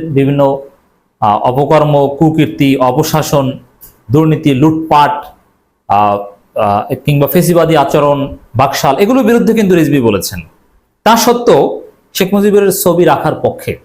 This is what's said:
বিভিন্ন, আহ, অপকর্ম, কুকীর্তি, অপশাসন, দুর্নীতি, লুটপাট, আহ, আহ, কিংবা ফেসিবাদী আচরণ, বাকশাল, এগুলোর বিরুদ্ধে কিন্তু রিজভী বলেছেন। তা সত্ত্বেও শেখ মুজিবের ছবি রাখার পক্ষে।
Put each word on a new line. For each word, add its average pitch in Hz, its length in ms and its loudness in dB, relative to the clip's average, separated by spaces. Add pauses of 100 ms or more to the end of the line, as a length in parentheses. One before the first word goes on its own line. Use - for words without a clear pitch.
বিভিন্ন, 139 360 0 (800)
আহ, 104 160 0
অপকর্ম, 147 560 0 (260)
কুকীর্তি, 151 580 0
অপশাসন, 135 800 -2 (520)
দুর্নীতি, 151 420 2
লুটপাট, 147 600 2 (760)
আহ, 101 280 0 (440)
আহ, 104 340 -2
কিংবা 143 320 0
ফেসিবাদী 160 480 2
আচরণ, 143 640 0 (180)
বাকশাল, 139 420 0
এগুলোর 240 260 2
বিরুদ্ধে 226 300 2
কিন্তু 202 220 2
রিজভী 143 260 2
বলেছেন। 101 380 -2 (640)
তা 226 140 4
সত্ত্বেও 233 640 2 (320)
শেখ 185 200 -4
মুজিবের 202 380 2
ছবি 175 340 0
রাখার 151 360 0
পক্ষে। - 320 -4 (120)